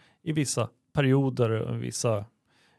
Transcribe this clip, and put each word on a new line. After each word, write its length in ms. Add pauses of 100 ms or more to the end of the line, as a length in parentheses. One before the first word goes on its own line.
(240)
i 80
vissa 380 (240)
perioder 560
och 340
vissa 420 (540)